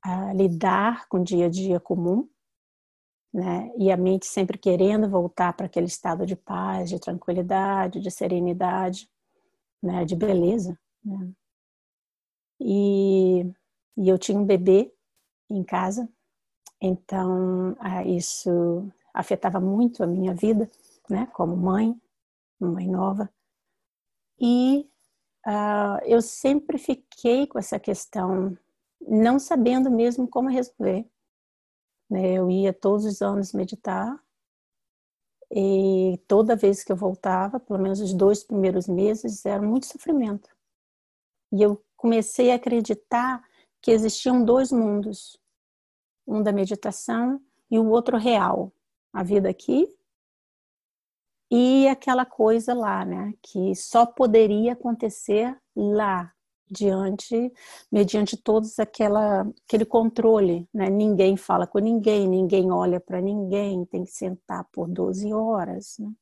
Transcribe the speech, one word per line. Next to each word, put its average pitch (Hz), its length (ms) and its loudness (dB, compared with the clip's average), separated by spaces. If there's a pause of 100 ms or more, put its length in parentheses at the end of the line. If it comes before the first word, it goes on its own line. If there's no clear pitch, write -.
ah, 190 300 -6
lidar 190 720 0
com 190 120 0
o 180 40 0
dia 175 220 2
a 175 40 2
dia 185 300 -2
comum, 180 480 -2 (1040)
né? 185 440 -6
E 190 140 2
a 180 40 4
mente 185 300 0
sempre 196 320 -4
querendo 202 500 2
voltar 180 460 0
pra 190 140 -8
aquele 175 180 -2
estado 180 400 -6
de 185 100 -4
paz, 185 540 -6
de 175 100 -6
tranquilidade, 185 1000 -4
de 190 100 -6
serenidade, 185 1000 -4 (720)
né? 180 220 -2
De 165 120 -4
beleza, 185 640 0 (280)
né? 190 260 -10 (1300)
E, 196 840 2 (500)
e 190 140 2
eu 185 80 4
tinha 190 200 -2
um 202 80 2
bebê 190 460 4 (580)
em 196 140 -4
casa, 185 460 -4 (720)
então, 185 960 -2
ah, 185 240 -6
isso 175 880 -2 (220)
afetava 185 460 -4
muito 208 440 0
a 170 40 -2
minha 185 260 -2
vida, 214 360 0 (400)
né? 208 240 -4
Como 175 220 -4
mãe, 202 440 0 (600)
mãe 180 280 -4
nova. 196 440 -4 (1080)
E, 254 500 2 (560)
ah, 208 600 -2
eu 233 160 4
sempre 277 560 -2
fiquei 254 720 -2
com - 100 -8
essa 208 220 -6
questão, 190 800 -4 (420)
não 226 400 2
sabendo 262 500 0
mesmo 240 380 0
como 254 220 -2
resolver, 226 560 -4 (1040)
né? 190 240 0
Eu 185 180 0
ia 190 220 0
todos 208 320 0
os 208 160 -4
anos 202 320 -2
meditar 202 680 -6 (1300)
e 190 800 2
toda 220 280 4
vez 196 280 2
que - 80 -4
eu 190 40 0
voltava, 190 640 -4
pelo 196 200 -6
menos 190 200 -2
os 190 140 -4
dois 196 300 2
primeiros 190 440 -2
meses, 208 580 -2
era 202 160 -2
muito 226 240 0
sofrimento. 233 640 -4 (1040)
E 196 80 2
eu 208 220 2 (120)
comecei 226 560 2
a 247 40 4
acreditar 240 880 -2 (380)
que 226 100 2
existiam 226 520 2
dois 254 280 4
mundos, 208 640 -2 (880)
um 214 160 -2
da 208 80 2
meditação 220 880 -4 (280)
e 226 100 2
o 220 100 2
outro 240 280 2
real, 190 540 0 (420)
a 196 100 -4
vida 190 260 2
aqui 247 380 0 (1600)
e 254 380 6
aquela 262 380 0
coisa 226 480 0
lá, 202 300 -2
né, 190 380 -6
que 190 340 -4
só 233 300 2
poderia 220 680 4
acontecer 233 840 -4 (180)
lá, 202 580 0 (400)
diante, 202 800 -2 (400)
mediante 208 460 2
todos 220 420 0
aquela, 208 600 0 (260)
aquele 220 160 2
controle, 220 880 2
né? 190 160 -2
Ninguém 196 460 4
fala 180 320 0
com - 120 -2
ninguém, 214 500 2
ninguém 185 420 2
olha 180 260 2
pra 180 220 -6
ninguém, 196 640 -2
tem 180 220 -8
que - 60 -18
sentar 180 600 -10
por 170 160 -8
doze 185 460 -4
horas, 208 680 -4
né? 208 220 -10